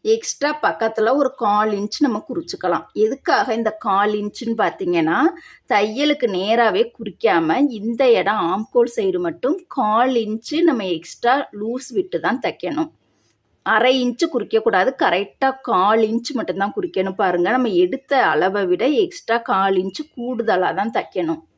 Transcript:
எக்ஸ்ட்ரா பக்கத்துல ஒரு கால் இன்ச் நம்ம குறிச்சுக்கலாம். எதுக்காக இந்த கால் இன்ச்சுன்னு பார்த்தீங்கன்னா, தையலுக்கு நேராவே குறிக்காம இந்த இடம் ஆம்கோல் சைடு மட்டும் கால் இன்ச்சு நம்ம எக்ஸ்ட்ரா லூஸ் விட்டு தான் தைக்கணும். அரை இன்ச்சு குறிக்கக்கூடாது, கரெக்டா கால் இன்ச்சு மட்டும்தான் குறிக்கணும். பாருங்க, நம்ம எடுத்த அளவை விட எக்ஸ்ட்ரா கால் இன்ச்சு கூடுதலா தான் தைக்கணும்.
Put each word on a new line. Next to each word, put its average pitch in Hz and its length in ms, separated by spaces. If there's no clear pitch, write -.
எக்ஸ்ட்ரா 226 440
பக்கத்துல 220 560
ஒரு 254 100
கால் 208 340
இன்ச் 202 180
நம்ம 226 120
குறிச்சுக்கலாம். 175 560
எதுக்காக 240 560
இந்த 220 120
கால் 208 340
இன்ச்சுன்னு 214 440
பார்த்தீங்கன்னா, 175 560
தையலுக்கு 240 640
நேராவே 214 480
குறிக்காம 175 600
இந்த 233 240
இடம் 196 220
ஆம்கோல் 233 460
சைடு 185 300
மட்டும் 269 280
கால் 233 360
இன்ச்சு 226 440
நம்ம 226 180
எக்ஸ்ட்ரா 240 380
லூஸ் 240 360
விட்டு 180 280
தான் 226 200
தைக்கணும். 160 460
அரை 226 280
இன்ச்சு 247 320
குறிக்கக்கூடாது, 220 540
கரெக்டா 202 460
கால் 214 400
இன்ச்சு 233 300
மட்டும்தான் 196 380
குறிக்கணும். 190 460
பாருங்க, 180 340
நம்ம 240 160
எடுத்த 262 360
அளவை 190 300
விட 190 120
எக்ஸ்ட்ரா 226 340
கால் 196 320
இன்ச்சு 196 220
கூடுதலா 214 560
தான் 226 180
தைக்கணும். 165 440